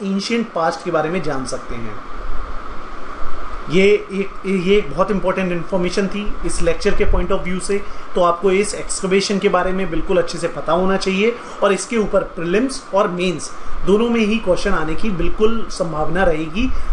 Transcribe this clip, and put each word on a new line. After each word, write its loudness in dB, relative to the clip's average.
ancient -4
past -2
के -6
बारे 0
में -4
जान -2
सकते -6
हैं। -4
ये 4
एक, -6
ये 2
एक 0
बहुत 0
important -2
information -2
थी -2
इस 2
lecture 2
के 6
point 4
of 0
view -2
से। -2
तो 4
आपको 2
इस 0
excavation -2
के 0
बारे 0
में -2
बिल्कुल 0
अच्छे -2
से -4
पता -4
होना 2
चाहिए 0
और 4
इसके -4
ऊपर 0
prelims -4
और 2
mains -4
दोनों 2
में 0
ही 0
question 0
आने 0
की 4
बिल्कुल 2
संभावना 0
रहेगी 0